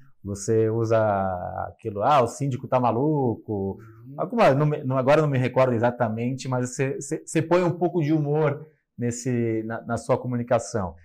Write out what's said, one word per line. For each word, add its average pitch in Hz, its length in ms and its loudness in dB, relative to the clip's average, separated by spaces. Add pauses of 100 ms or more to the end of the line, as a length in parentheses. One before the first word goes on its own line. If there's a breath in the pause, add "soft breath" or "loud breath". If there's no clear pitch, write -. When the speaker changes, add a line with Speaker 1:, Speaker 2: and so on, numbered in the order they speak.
(240 loud breath)
Speaker 1:
Você 110 440 0
usa 113 300 0 (720)
aquilo, 101 340 -8
"Ah, 135 200 4
o 113 40 2
síndico 127 400 -6
tá 127 140 0
maluco." 117 1000 0
Speaker 2:
Uhum. 123 380 -20
Speaker 1:
Alguma, 170 380 4
não 151 120 2
me, 147 160 0
não, 131 140 -2
agora 139 240 6
eu - 20 4
não 147 80 0
me 131 80 2
recordo 127 360 2
exatamente, 120 720 -2
mas 127 220 -2
você, 135 300 -4
você, - 240 -8
você - 180 -2
põe 175 200 4
um 175 160 0
pouco 175 240 0
de 147 100 0
humor 151 540 0 (320 loud breath)
nesse, 120 680 -2
na, 113 180 -8
na 117 140 -4
sua 123 220 0
comunicação. 120 840 -2